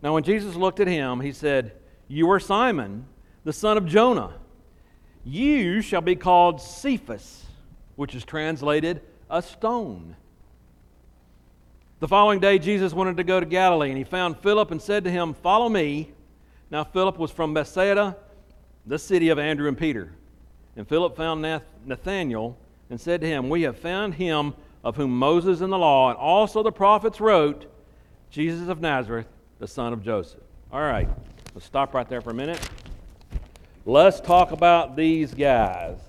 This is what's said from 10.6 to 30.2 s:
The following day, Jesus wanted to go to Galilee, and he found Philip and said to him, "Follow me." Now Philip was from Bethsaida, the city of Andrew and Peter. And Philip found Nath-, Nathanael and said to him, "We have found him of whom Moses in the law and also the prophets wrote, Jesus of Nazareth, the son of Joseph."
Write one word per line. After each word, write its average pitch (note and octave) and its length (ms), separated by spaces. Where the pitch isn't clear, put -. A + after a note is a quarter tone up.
The D#3 80
following G3+ 320
day, G3 180
Jesus F#3 340
wanted F#3 240
to F3+ 80
go F#3 160
to F3 60
Galilee, E3+ 420
and C3+ 80
he C3 80
found F3+ 320
Philip G#3+ 340
and D#3+ 120
said G#3 220
to F#3 60
him, F3 220
"Follow G#3+ 380
me." D#3 420
Now D3+ 140
Philip F#3 340
was E3 120
from D#3 240
Bethsaida, F#3+ 640
the C3 140
city E3 320
of D3 80
Andrew D3 280
and C#3 120
Peter. A2+ 340
And G#2 100
Philip E3+ 300
found D#3+ 240
Nath-, D#3 240
Nathanael B2+ 720
and A#2+ 100
said E3+ 220
to D#3 40
him, C#3 220
"We E3 140
have C3 160
found F#3+ 360
him D3+ 380
of A#2 120
whom C3 220
Moses E3+ 440
in F#3+ 80
the G3 80
law C#3 320
and A#2 80
also G3+ 440
the G#3+ 80
prophets G#3 480
wrote, E3 460
Jesus E3 400
of E3 140
Nazareth, A#2+ 460
the A2 80
son A#2+ 280
of A2 80
Joseph." G#2 400